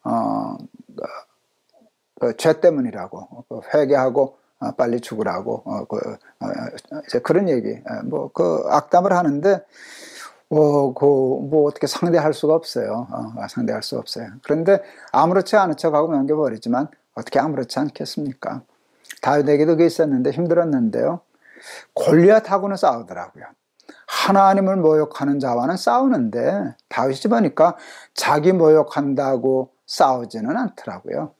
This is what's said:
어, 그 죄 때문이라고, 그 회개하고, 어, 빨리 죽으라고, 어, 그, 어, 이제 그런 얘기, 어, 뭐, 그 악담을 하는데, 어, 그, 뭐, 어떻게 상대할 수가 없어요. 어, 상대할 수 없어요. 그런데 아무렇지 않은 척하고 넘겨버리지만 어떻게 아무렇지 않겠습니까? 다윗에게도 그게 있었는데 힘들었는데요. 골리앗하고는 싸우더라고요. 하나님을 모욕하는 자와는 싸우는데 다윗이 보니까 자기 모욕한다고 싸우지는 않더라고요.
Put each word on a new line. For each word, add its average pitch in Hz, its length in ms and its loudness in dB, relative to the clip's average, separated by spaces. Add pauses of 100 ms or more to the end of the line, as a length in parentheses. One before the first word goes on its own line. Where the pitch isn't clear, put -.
어, 78 520 -4 (1600)
그 120 160 -2
죄 160 240 0
때문이라고, 117 880 -2
그 117 120 -12 (140)
회개하고, 135 640 0 (220)
어, 117 120 -8
빨리 120 280 -2
죽으라고, 107 680 -6
어, 104 180 -8
그, - 120 -8 (440)
어, - 60 -10 (600)
이제 - 120 -4
그런 180 300 0
얘기, 110 260 -4
어, - 300 -12
뭐, 139 280 -8
그 170 380 -2
악담을 180 420 2
하는데, 175 520 0 (840)
어, 147 460 2
그, 143 100 -2
뭐, 143 600 2
어떻게 147 200 -4
상대할 165 460 0
수가 151 220 2
없어요. 120 560 -4
어, 117 380 -10
상대할 113 340 -4
수 - 160 -8
없어요. 113 300 -12 (140)
그런데 175 400 2 (300)
아무렇지 185 440 2
않은 180 200 2
척하고 160 360 0
넘겨버리지만 139 760 -2 (260)
어떻게 113 240 -4
아무렇지 135 400 -4
않겠습니까? 143 840 -6 (580)
다윗에게도 147 520 2
그게 165 140 4
있었는데 143 440 0
힘들었는데요. 160 920 0 (720)
골리앗하고는 196 840 4
싸우더라고요. 117 680 -4 (640)
하나님을 196 680 4
모욕하는 151 640 2
자와는 131 360 -2
싸우는데 196 1000 0 (140)
다윗이 135 400 -2
보니까 175 480 2 (380)
자기 151 380 2
모욕한다고 139 1160 2 (160)
싸우지는 123 680 -2
않더라고요. 143 840 -8